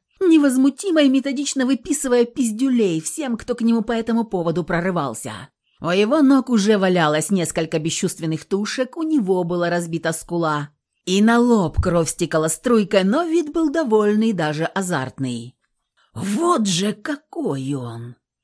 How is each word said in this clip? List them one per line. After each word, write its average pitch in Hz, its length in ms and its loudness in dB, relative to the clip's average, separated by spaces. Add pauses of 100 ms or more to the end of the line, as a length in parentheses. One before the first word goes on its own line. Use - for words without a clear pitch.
(200)
невозмутимо 294 840 4
и 277 60 6
методично 269 580 -2
выписывая 247 580 0
пиздюлей 233 760 0
всем, 247 380 -6
кто - 160 -8
к 240 80 -4
нему 226 220 2
по 233 80 -6
этому 226 320 -2
поводу 170 400 -2
прорывался. 147 840 -4 (300)
У 160 100 -4
его 214 320 2
ног 269 280 4
уже 214 280 4
валялось 165 520 2
несколько 165 480 -2
бесчувственных 160 680 -4
тушек, 247 520 -4
у 330 60 -6
него 196 400 0
была 175 260 -2
разбита 165 420 -2
скула. 156 580 -4 (360)
И 190 160 2
на 233 180 6
лоб 226 400 2
кровь 170 300 0
стекала 160 380 -2
струйкой, 214 560 2
но 247 200 0
вид 320 300 -2
был 330 160 0
довольный, 220 640 2
даже 156 320 -2
азартный. 131 880 -6 (580)
«Вот 226 540 0
же 196 260 0
какой 208 840 -6
он!» 120 400 -10 (280)